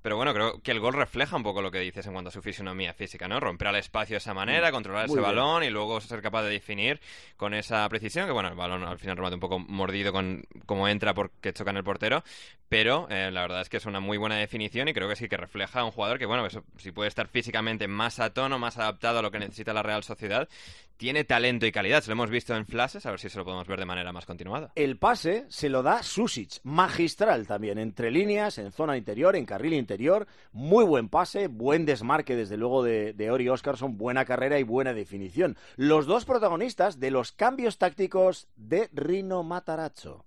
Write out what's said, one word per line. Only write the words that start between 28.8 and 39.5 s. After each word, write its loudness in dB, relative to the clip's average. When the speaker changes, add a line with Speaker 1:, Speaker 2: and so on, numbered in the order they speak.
Speaker 2:
interior, 4
en 0
carril -2
interior. 2
Muy 8
buen 4
pase, 2
buen 2
desmarque, 2
desde -2
luego, 2
de, 2
de -2
Ori 2
Óscarsson, -2
buena 0
carrera 2
y 2
buena 2
definición. -2
Los 4
dos 2
protagonistas 2
de 0
los 0
cambios 2
tácticos 4
de 0
Rino -2
Matarazzo. -6